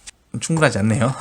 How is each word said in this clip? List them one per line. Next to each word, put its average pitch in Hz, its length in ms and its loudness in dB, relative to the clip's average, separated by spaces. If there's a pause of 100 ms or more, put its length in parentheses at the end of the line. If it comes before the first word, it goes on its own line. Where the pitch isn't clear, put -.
(400)
충분하지 156 400 0
않네요. 117 420 2